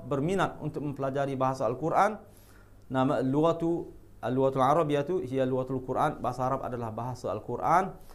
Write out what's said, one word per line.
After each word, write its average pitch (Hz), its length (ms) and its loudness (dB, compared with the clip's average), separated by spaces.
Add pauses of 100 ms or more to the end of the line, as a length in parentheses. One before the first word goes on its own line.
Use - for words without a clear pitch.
berminat 147 560 0
untuk 147 240 -6
mempelajari 139 560 -2
bahasa 131 320 0
Al-Quran. 160 480 2 (720)
Nama 131 320 2
lughatu, 160 720 2 (240)
al-lughatul 131 480 2
arabiyatu 147 560 2
hiya 131 240 0
lughatul 127 400 -2
Quran, 131 320 0
bahasa 127 320 -2
Arab 135 160 -2
adalah 117 240 -6
bahasa 113 400 -6
Al-Quran. 123 640 0 (200)